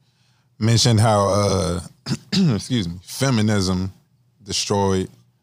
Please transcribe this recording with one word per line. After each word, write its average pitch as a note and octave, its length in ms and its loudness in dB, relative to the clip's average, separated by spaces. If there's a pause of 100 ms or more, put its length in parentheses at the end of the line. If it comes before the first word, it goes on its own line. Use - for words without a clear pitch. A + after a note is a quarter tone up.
(600)
Mentioned A2+ 400 4
how, G#2+ 300 4
uh, F#2 500 0 (540)
<clears throat> F3+ 220 2
excuse G2+ 340 -4
me, F2 140 -10
feminism G2+ 880 0 (520)
destroyed G2 680 -2 (340)